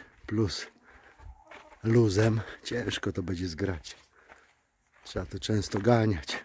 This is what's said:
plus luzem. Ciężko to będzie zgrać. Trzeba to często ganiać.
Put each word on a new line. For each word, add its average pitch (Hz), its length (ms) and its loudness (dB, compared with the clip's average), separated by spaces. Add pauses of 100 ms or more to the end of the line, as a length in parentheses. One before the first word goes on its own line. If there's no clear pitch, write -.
(260)
plus 107 400 -2 (1160)
luzem. 110 580 4 (240)
Ciężko 107 480 -4
to 95 100 -4
będzie 90 260 -4
zgrać. 80 480 -6 (1080)
Trzeba 95 220 -8
to 101 120 -10
często 107 420 0
ganiać. 110 640 2